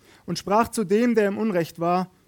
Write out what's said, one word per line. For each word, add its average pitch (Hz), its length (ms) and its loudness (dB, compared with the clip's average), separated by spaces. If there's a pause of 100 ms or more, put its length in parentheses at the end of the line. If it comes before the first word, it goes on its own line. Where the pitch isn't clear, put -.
(260)
und 175 140 -6
sprach 220 300 0
zu 220 160 -4
dem, 226 300 2
der 214 120 4
im 202 100 -2
Unrecht 185 440 -2
war: 180 300 0 (160)